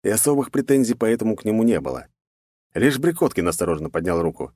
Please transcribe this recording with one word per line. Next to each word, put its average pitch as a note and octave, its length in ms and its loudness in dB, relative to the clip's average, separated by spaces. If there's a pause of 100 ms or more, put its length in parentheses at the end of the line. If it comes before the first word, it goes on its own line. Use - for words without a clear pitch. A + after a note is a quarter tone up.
и G#2 60 0
особых C#3 420 0
претензий C3 440 2
поэтому A2 400 0
к - 100 -14
нему A2 180 2
не A2 160 2
было. C2 280 -8 (680)
Лишь C3 260 2
Брикоткин D#3+ 480 0
осторожно E2 420 -2
поднял E2+ 320 -2
руку. D#2 340 -4